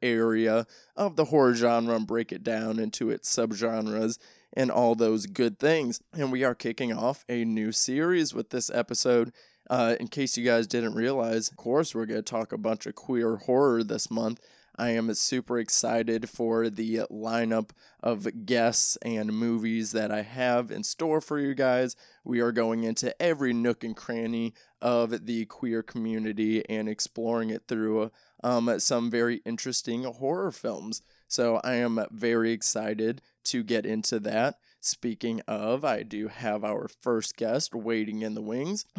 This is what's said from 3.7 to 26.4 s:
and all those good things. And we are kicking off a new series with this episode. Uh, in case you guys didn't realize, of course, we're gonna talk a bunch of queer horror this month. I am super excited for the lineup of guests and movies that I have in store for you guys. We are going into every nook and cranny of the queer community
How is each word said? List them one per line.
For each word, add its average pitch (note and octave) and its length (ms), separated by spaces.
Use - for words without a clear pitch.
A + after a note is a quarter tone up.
and C3 180
all A#2 240
those A2 320
good A2 320
things. D3 440
And C#3 220
we B2+ 100
are B2 100
kicking A#2 380
off A2+ 380
a A#2+ 160
new A2 260
series D#3 640
with A#2 160
this B2 220
episode. A#2+ 600
Uh, A#2+ 320
in A#2 80
case C3+ 280
you A#2+ 60
guys A#2 240
didn't A2+ 280
realize, A#2 540
of - 60
course, D3 400
we're A2+ 120
gonna A2 160
talk A2 280
a G#2+ 60
bunch G#2+ 280
of - 100
queer A#2 420
horror B2 480
this A2 260
month. A2+ 300
I A#2+ 140
am A2+ 240
super A#2+ 460
excited A2+ 720
for A2+ 360
the A2 340
lineup A2+ 580
of A2 460
guests A#2 560
and G#2+ 280
movies A2+ 600
that G#2+ 200
I G#2+ 120
have B2 480
in G#2+ 100
store D#3 400
for D3+ 160
you C#3 160
guys. B2+ 420
We A#2+ 160
are A#2+ 120
going A2+ 320
into A2+ 380
every C#3+ 320
nook A#2 300
and A2+ 120
cranny A#2 600
of A#2 460
the A2+ 180
queer A2+ 380
community A2 840